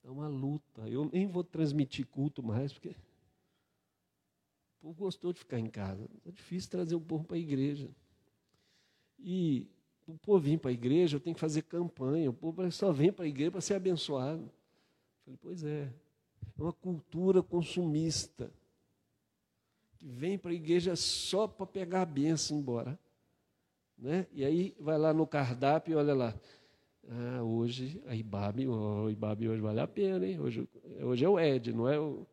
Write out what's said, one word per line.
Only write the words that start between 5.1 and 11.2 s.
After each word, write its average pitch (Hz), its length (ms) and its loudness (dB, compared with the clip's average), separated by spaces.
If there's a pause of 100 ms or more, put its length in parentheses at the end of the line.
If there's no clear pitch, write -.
de - 80 -6
ficar - 180 -4
em 113 100 -2
casa. 101 400 -6 (140)
Tá 170 80 -16
difícil 185 400 -10
trazer 175 240 -2
o 170 60 0
povo 160 240 -4
pra - 120 -8
igreja. 143 540 -2 (1300)
E 175 500 0 (380)
o 160 120 -16
povo 202 200 6
vir 156 220 4
pra 131 100 -2
igreja, 143 460 4
eu 135 40 0